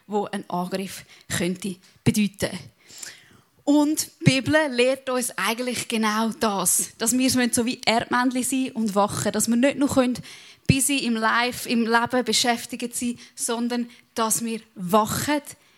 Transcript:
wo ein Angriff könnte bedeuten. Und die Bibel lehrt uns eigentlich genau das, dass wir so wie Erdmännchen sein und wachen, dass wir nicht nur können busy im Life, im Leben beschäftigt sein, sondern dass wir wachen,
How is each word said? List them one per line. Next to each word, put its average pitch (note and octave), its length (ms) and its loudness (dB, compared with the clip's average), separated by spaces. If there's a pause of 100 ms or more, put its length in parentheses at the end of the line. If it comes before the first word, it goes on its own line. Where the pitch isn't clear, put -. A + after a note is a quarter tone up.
wo G3+ 180 -2
ein G3+ 260 -8
Angriff F3+ 540 -6 (240)
könnte F#3 480 -4 (260)
bedeuten. G#3 560 0 (1040)
Und D4 460 2 (100)
die - 40 -6
Bibel C4 300 2 (160)
lehrt B3+ 380 2
uns B3+ 300 -2
eigentlich A#3 480 -2
genau A3 440 0 (100)
das, G3 580 0
dass A#3 180 0
wir C4 140 4
so B3 340 2
wie B3+ 220 -4
Erdmännchen B3 560 0
sein C4 300 -2
und A3 220 -2
wachen, G3+ 380 0
dass G#3+ 160 0
wir A#3 80 2
nicht B3+ 220 2
nur C#4 100 2
können B3 300 2 (480)
busy C4+ 320 2
im A#3 160 0
Life, A3+ 540 0
im A#3 180 2
Leben A#3+ 380 2
beschäftigt A#3+ 720 -2
sein, A#3+ 220 -4 (180)
sondern A#3+ 520 -2 (260)
dass A3 300 0
wir A3+ 160 -4 (140)
wachen, G#3+ 680 2 (380)